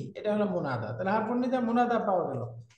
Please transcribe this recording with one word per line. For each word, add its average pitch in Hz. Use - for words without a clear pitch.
এটা 208
হলো 208
মুনাদা। 139
তাহলে 185
হারফুন 226
নিদা, 254
মুনাদা 233
পাওয়া 180
গেল। 120